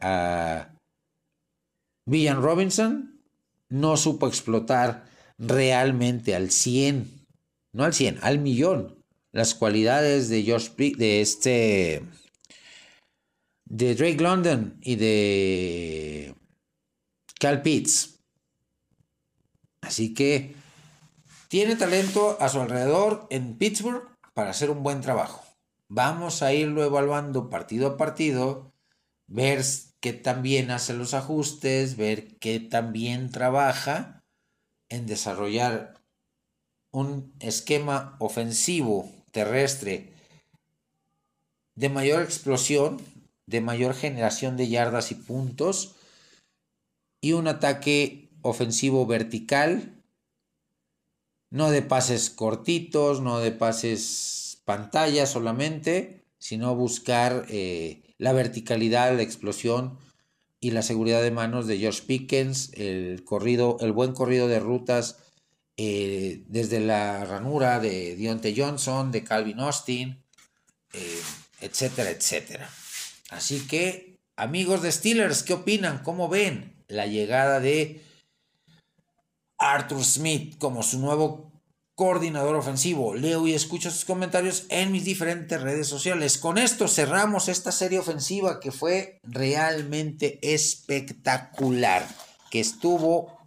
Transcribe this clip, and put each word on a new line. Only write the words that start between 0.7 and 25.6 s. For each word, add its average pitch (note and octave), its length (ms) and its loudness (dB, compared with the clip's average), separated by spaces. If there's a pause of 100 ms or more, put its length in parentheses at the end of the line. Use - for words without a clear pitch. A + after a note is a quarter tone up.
Villan C#3+ 380 2
Robinson, G3 800 2 (480)
no D3 260 2
supo D3+ 320 2
explotar A#2 800 0 (300)
realmente B2 960 2
al F#2 140 0
cien, C3+ 760 0 (460)
no B2 120 0
al E3 100 2
cien, A2+ 260 2
al C3+ 180 2
millón, C#3 640 0 (300)
las A2+ 220 0
cualidades B2 760 4
de A2 180 2
Josh A2+ 220 2
Pick, C#3 300 0
de G#2 240 4
este, G#2 800 2 (1600)
de A#2 300 0
Drake D3+ 260 2
London E3+ 640 2
y B2 140 0
de F2+ 1400 0 (1080)
Kyle C#3+ 220 2
Pitts. - 560 0 (1600)
Así A2+ 320 -4
que C#3 420 2 (960)
tiene G#3+ 280 2
talento F#3+ 640 2
a C3 100 2
su C3+ 100 -2
alrededor D3 720 0
en B2+ 260 -6
Pittsburgh G#3+ 500 -2 (280)
para G#2 160 -2
hacer C#3+ 200 -2
un C#3+ 120 -2
buen C#3 180 -2
trabajo. B2 420 -2 (460)